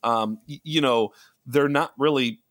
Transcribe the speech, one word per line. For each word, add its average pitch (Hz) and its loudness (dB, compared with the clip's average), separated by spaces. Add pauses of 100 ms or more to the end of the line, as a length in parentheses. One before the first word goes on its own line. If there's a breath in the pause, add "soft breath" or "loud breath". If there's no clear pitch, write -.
Um, 110 -2 (100)
y-, 147 -14
you 156 -2
know, 117 2 (320 soft breath)
they're 143 2
not 143 0
really 131 0 (100)